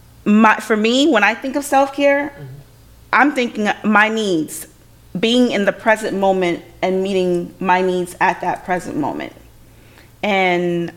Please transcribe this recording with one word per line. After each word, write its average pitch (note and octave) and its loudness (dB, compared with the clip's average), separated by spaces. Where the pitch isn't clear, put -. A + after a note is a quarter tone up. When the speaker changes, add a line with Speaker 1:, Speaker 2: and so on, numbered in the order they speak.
Speaker 1:
my, G#3+ 6
for A3 -2
me, A#3+ 2
when A3 4
I G#3 2
think C4 -6
of C#4+ -4
self-care, C#4 0
Speaker 2:
Mm-hmm. D3 -18
Speaker 1:
I'm C4 4
thinking A#3+ -2
my G#3+ 4
needs, G3+ -4
being A#3+ 2
in G3+ 0
the G3 0
present G#3+ -2
moment F#3 0
and F#3 0
meeting F3+ -2
my F#3 2
needs F3+ -2
at F#3+ 0
that F3+ -4
present F3+ -6
moment. D#2 -6
And, F3+ 0